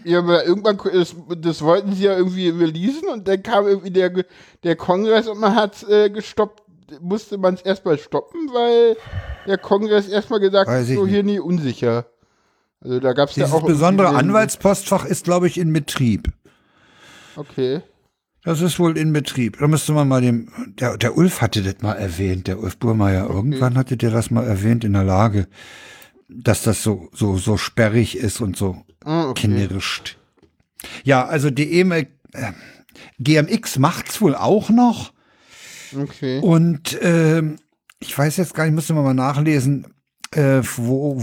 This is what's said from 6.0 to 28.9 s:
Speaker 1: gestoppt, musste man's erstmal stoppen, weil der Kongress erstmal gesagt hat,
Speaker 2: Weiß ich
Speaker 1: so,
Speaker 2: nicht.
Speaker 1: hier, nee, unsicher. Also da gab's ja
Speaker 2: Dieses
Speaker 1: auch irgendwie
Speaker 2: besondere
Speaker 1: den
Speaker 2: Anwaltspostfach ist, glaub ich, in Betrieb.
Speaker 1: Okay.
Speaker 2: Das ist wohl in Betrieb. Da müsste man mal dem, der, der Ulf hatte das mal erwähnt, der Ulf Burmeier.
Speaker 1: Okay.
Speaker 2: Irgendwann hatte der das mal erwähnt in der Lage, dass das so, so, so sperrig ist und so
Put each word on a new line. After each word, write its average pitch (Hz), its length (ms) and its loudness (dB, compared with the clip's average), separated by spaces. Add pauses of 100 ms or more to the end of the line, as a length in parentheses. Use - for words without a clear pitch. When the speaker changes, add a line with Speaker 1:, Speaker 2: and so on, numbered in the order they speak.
Speaker 1:
gestoppt, 214 500 -6 (400)
musste 202 380 -6
man's 185 220 0
erstmal 190 360 -2
stoppen, - 420 -8 (140)
weil 233 420 4 (520)
der 196 100 0
Kongress 208 500 0
erstmal 208 320 -2
gesagt 196 300 2
hat, 120 120 0
Speaker 2:
Weiß 120 80 -4
ich 131 60 0
Speaker 1:
so, 196 100 0
Speaker 2:
nicht. 190 100 0
Speaker 1:
hier, 202 80 2
nee, 202 160 0
unsicher. 127 680 -2 (760)
Also 123 200 -4
da 127 140 0
gab's 143 220 0
ja 147 100 0
Speaker 2:
Dieses 143 100 0
Speaker 1:
auch 160 60 2
irgendwie 165 120 2
Speaker 2:
besondere 180 360 4
Speaker 1:
den 147 80 2
Speaker 2:
Anwaltspostfach 196 880 0
ist, - 200 -4
glaub 175 180 2
ich, 170 140 0
in 165 160 0
Betrieb. 131 580 0 (1040)
Speaker 1:
Okay. 139 460 -4 (640)
Speaker 2:
Das 165 180 -2
ist 175 180 0
wohl 165 180 2
in 156 140 0
Betrieb. 135 480 -2
Da 143 80 2
müsste 151 260 2
man 147 140 2
mal 131 140 2
dem, 120 300 0 (280)
der, 117 180 -4
der 113 200 -2
Ulf 175 240 2
hatte 107 220 0
das 95 180 -4
mal 104 140 -2
erwähnt, 92 520 -4
der 95 140 -4
Ulf 95 160 -8
Burmeier. 101 480 2
Speaker 1:
Okay. - 80 -4
Speaker 2:
Irgendwann 127 440 0
hatte 131 200 -2
der 117 140 0
das 113 180 0
mal 117 180 0
erwähnt 113 360 0
in 107 100 0
der 98 100 2
Lage, 98 440 2 (840)
dass - 340 -2
das 110 200 -2
so, 101 300 -4
so, 98 240 0
so 101 200 0
sperrig 110 600 0
ist - 240 -4
und 95 160 -4
so 92 260 -4 (200)